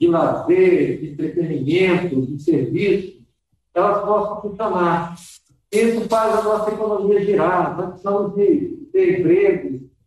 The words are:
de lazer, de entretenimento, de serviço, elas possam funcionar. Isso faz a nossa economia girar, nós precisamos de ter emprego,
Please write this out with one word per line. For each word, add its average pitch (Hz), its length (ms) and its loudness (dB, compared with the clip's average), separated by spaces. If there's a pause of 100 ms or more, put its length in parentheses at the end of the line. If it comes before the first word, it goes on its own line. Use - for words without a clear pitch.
de 339 60 4
lazer, 185 920 2
de 151 100 -10
entretenimento, 160 1120 0
de 147 200 -8
serviço, 180 760 -2 (560)
elas 202 280 0
possam 208 380 -2
funcionar. 180 720 -2 (560)
Isso 226 380 2
faz 220 260 0
a 220 80 0
nossa 214 280 0
economia 208 540 0
girar, 180 520 0
nós 185 140 -6
precisamos 202 440 -4
de 202 580 0
ter - 280 2
emprego, - 680 0 (180)